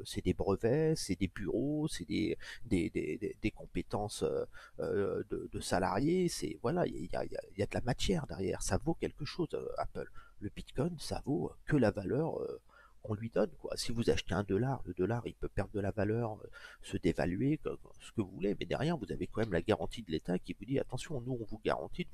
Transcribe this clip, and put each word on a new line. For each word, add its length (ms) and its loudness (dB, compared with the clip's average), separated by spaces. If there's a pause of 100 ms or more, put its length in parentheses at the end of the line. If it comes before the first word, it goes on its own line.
c'est 200 -4
des 100 4
brevets, 640 4
c'est 220 -2
des 80 2
bureaux, 640 0
c'est 160 -4
des, 340 0 (280)
des, 240 4
des, 280 -2
des, 240 -4
des 80 2
compétences, 720 -4
euh, 220 2 (340)
euh, 520 0
de, 200 -4
de 80 -6
salariés, 680 2
c'est, 340 -4
voilà, 240 2
il 80 -2
y 220 -4
a, 80 0
il 80 -8
y 40 -6
a, 40 -6 (100)
il 80 -10
y 60 2
a 20 0
de 80 -2
la 60 2
matière 480 2
derrière, 340 -2
ça 160 2
vaut 160 0
quelque 300 -4
chose, 300 -2
euh, 120 -2 (120)
Apple. 300 -2 (300)
Le 160 -4
Bitcoin, 460 -2
ça 260 -4
vaut, 220 0
euh, 160 -16
que 120 4
la 140 8
valeur, 500 0
euh, 200 -4 (420)
qu'on 100 -2
lui 160 -4
donne, 300 2
quoi. 180 -6
Si 160 -2
vous 160 2
achetez 240 4
un 120 2
dollar, 420 2
le 80 -6
dollar, 320 2
il 80 -8
peut 160 -4
perdre 240 -2
de 60 0
la 100 0
valeur, 520 0
euh, 80 -12 (300)
se 160 -4
dévaluer, 640 2
que, 100 -4 (320)
ce 120 -16
que 100 2
vous 80 -4
voulez, 280 0
mais 60 -2
derrière, 320 2
vous 160 -4
avez 140 -2
quand 160 0
même 100 0
la 80 4
garantie 420 2
de 80 -10
l'État 280 2
qui 200 -8
vous 60 -12
dit, 140 2
attention, 420 -2
nous, 180 -4
on 60 -6
vous 180 -6
garantit 420 0
de 100 -12